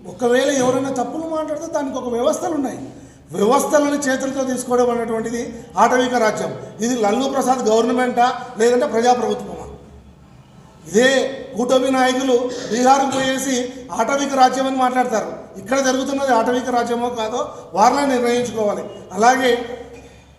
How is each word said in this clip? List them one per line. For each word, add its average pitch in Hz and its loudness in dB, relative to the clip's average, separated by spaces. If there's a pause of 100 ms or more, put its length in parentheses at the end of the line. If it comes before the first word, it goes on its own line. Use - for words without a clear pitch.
ఒకవేళ 247 2
ఎవరైనా 269 0
తప్పులు 302 -4
మాట్లాడితే, 311 -6
దానికి 285 -4
ఒక 240 -6
వ్యవస్థలు 302 -2
ఉన్నాయి. 262 -4 (520)
వ్యవస్థలను 277 2
చేతులతో 269 -2 (100)
తీసుకోవడం 247 0
అనేటువంటిది 233 -4 (220)
ఆటవిక 247 4
రాజ్యం. 214 0 (260)
ఇది 240 -2
లల్లు 240 0
ప్రసాద్ 254 0
గవర్నమెంటా, 240 2 (120)
లేదంటే 240 4
ప్రజాప్రభుత్వమా? 214 0 (1200)
ఇదే 226 4 (480)
కూటమి 254 2
నాయకులు 262 2 (340)
బీహార్కు 262 4
పోయేసి 262 -2 (180)
ఆటవిక 277 -2
రాజ్యం 262 4
అని 269 -2
మాట్లాడతారు. 247 -2
ఇక్కడ 240 -2
జరుగుతున్నది 269 0
ఆటవిక 247 2
రాజ్యమో 233 -2
కాదో 226 -4 (240)
వాళ్ళే 262 4
నిర్ణయించుకోవాలి. 240 0 (300)
అలాగే 247 4 (840)